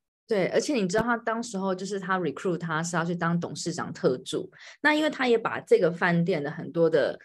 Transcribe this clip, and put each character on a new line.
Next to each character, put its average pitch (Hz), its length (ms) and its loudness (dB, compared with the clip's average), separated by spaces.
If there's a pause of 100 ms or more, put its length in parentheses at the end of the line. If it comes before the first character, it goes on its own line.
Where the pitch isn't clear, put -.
(260)
对， 196 220 0
而 - 120 2
且 277 140 0
你 202 140 2
知 190 100 0
道 220 60 2
他 233 140 2
当 233 260 -4
时 196 140 -8
候 190 180 0
就 196 100 -8
是 196 140 -4
他 185 180 -2
recruit 170 400 -2
他 165 240 -2
是 170 140 -4
要 165 100 2
去 175 80 -2
当 170 260 0
董 - 160 -6
事 170 160 -6
长 160 220 -6
特 131 260 0
助， - 300 -6 (320)
那 302 120 4
因 302 100 2
为 302 60 2
他 262 180 -2
也 233 100 4
把 120 220 -2
这 - 180 4
个 170 140 4
饭 175 340 2
店 170 160 0
的 143 80 -4
很 139 220 -10
多 165 180 4
的， 123 360 2